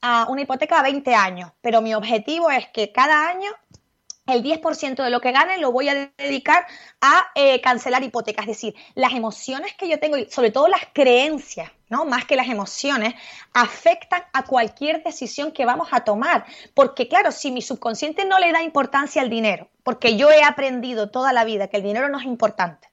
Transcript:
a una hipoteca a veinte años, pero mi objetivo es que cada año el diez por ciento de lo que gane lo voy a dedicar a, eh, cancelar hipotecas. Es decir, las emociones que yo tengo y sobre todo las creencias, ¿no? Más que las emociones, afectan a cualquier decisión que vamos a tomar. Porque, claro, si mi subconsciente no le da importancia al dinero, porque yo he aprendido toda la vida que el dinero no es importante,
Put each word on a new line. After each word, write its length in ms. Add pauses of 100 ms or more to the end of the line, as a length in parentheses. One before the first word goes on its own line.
a 280
una 120
hipoteca 380
a 40
veinte 300
años, 380 (100)
pero 200
mi 120
objetivo 560
es 180
que 240
cada 360
año 220 (760)
el 180
diez 160
por 160
ciento 280
de 60
lo 120
que 100
gane 260
lo 140
voy 180
a 280
dedicar 480 (360)
a, 340
eh, 260
cancelar 420
hipotecas. 400
Es 140
decir, 180 (180)
las 200
emociones 600
que 160
yo 100
tengo 180
y 120
sobre 220
todo 160
las 140 (120)
creencias, 800 (180)
¿no? 160
Más 200
que 100
las 120
emociones, 680 (380)
afectan 800
a 120
cualquier 600
decisión 480
que 140
vamos 260
a 100
tomar. 440 (300)
Porque, 320
claro, 240
si 200
mi 120
subconsciente 600
no 140
le 140
da 100
importancia 600
al 100
dinero, 380 (140)
porque 320
yo 140
he 140
aprendido 640
toda 240
la 100
vida 240
que 100
el 60
dinero 240
no 120
es 60
importante, 680